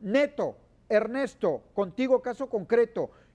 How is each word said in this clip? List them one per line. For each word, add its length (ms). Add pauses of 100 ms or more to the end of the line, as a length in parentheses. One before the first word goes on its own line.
Neto, 560 (320)
Ernesto, 720 (120)
contigo 460
caso 280
concreto, 640 (240)